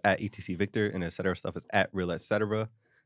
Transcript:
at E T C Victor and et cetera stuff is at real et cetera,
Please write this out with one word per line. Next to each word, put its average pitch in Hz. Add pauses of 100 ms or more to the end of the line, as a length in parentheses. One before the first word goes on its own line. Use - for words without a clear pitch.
at 101
E 104
T -
C 92
Victor 104
and 92
et 82
cetera 92
stuff -
is -
at 98
real 90
et 80
cetera, 107 (360)